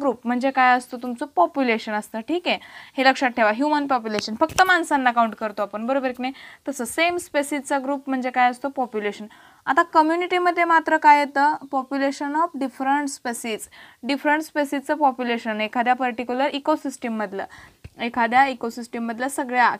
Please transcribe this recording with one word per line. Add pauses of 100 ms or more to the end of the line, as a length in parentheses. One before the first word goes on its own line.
ग्रुप
म्हणजे
काय
असतो?
तुमचं (100)
पॉप्युलेशन
असतं,
ठीक
आहे? (400)
हे
लक्षात
ठेवा,
ह्युमन
पॉप्युलेशन,
फक्त
माणसांना
काउंट
करतो
आपण,
बरोबर
की
नाही? (360)
तसं
सेम
स्पेसीजचा
ग्रुप
म्हणजे
काय
असतो?
पॉप्युलेशन. (420)
आता
कम्युनिटीमध्ये
मात्र
काय
येतं? (180)
Population
of
different
species. (360)
डिफरंट
स्पेसीजचं
पॉप्युलेशन,
एखाद्या
पर्टिक्युलर
इकोसिस्टममधलं, (560)
एखाद्या
इकोसिस्टममधल्या
सगळ्या (100)